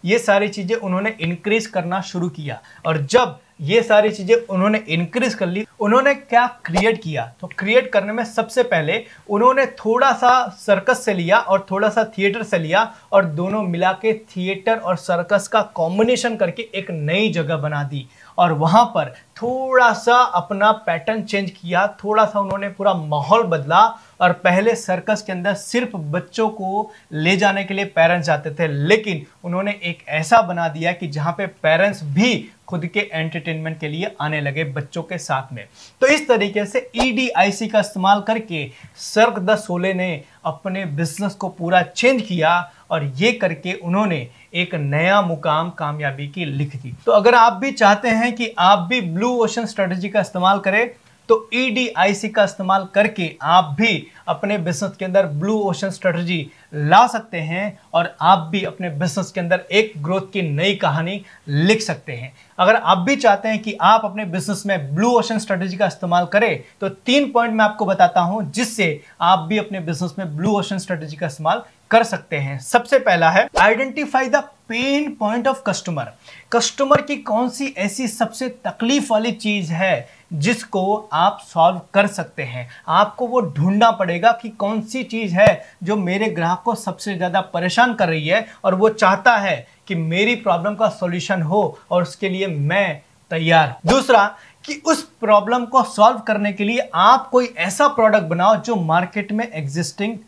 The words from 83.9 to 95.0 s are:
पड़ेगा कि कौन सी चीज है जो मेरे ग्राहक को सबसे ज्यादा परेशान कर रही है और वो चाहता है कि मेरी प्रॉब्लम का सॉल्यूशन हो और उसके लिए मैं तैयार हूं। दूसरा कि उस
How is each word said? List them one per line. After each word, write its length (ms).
पड़ेगा 420
कि 160
कौन 340
सी 200
चीज 300
है 160
जो 140
मेरे 320
ग्राहक 360
को 100
सबसे 400
ज्यादा 260
परेशान 400
कर 140
रही 200
है 180
और 100
वो 140
चाहता 480
है 300
कि 60
मेरी 420
प्रॉब्लम 380
का 140
सॉल्यूशन 540
हो 360
और 120
उसके 260
लिए 180
मैं 540
तैयार 380
हूं। 220
दूसरा 340
कि 220
उस 160